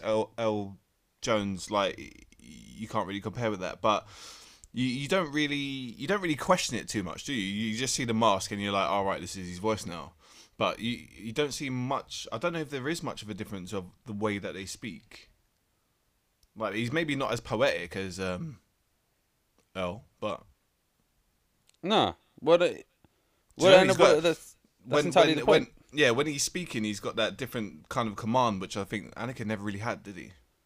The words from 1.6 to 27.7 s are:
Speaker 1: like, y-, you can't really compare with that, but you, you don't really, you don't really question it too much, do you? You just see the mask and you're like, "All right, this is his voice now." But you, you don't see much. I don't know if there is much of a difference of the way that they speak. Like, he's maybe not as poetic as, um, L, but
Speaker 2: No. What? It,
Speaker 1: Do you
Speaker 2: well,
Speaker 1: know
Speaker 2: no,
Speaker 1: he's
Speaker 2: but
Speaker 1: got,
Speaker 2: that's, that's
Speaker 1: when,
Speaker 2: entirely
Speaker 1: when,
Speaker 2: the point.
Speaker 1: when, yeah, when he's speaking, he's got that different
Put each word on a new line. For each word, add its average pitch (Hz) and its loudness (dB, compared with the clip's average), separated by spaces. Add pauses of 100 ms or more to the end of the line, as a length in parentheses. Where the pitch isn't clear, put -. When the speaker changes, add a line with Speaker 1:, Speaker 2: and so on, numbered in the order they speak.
Speaker 1:
like, 101 2
y-, 67 -14 (300)
you 62 -14
can't 104 -2
really 98 -6
compare 110 -4
with 95 -4
that, 90 -6
but 107 2 (680)
you, 123 0
you 131 -4
don't 180 0
really, 147 0
you 135 -8
don't 196 0
really 165 0
question 156 0
it 73 -8
too 107 -2
much, 85 -8
do 143 -6
you? 110 -2
You 107 -4
just 123 -2
see 135 -2
the 117 0
mask 110 4
and 101 -4
you're 101 -2
like, 98 2
"All 98 2
right, 95 -2
this 92 -10
is 92 -10
his 90 -10
voice 104 -2
now." 85 -12 (420)
But 98 0
you, 113 -4 (160)
you 104 -12
don't 143 -2
see 139 -6
much. 127 -4
I 117 -4
don't 170 -2
know 160 -4
if 139 -8
there 135 -6
is 165 -4
much 113 -8
of 104 -14
a 107 -8
difference 95 -10
of 95 -4 (220)
the 113 -10
way 104 -2
that 90 -8
they 95 -8
speak. - -14 (1300)
Like, 107 -4
he's 117 -2
maybe 156 -2
not 135 -2
as 120 -2
poetic 107 -2
as, 95 -6
um, 92 -6 (1160)
L, 92 -4 (160)
but 101 -6 (1400)
Speaker 2:
No. 165 2 (220)
What? 170 6
It, 139 0 (720)
Speaker 1:
Do 156 6
you 190 12
Speaker 2:
well, - -
Speaker 1:
know 185 12
Speaker 2:
no, 190 4
Speaker 1:
he's 190 4
Speaker 2:
but 170 10
Speaker 1:
got, 156 4
Speaker 2:
that's, - 0 (300)
that's 139 -4
Speaker 1:
when, 147 4
Speaker 2:
entirely 165 6
Speaker 1:
when, 151 2
Speaker 2:
the - -4
point. 156 6 (180)
Speaker 1:
when, 143 -2
yeah, 135 6
when 127 2
he's 143 -2
speaking, 151 -4
he's 104 -4
got - -6
that 101 0
different 107 -8